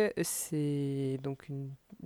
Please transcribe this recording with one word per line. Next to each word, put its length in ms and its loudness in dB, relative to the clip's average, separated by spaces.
C'est 1000 0
donc 260 -6
une 220 -6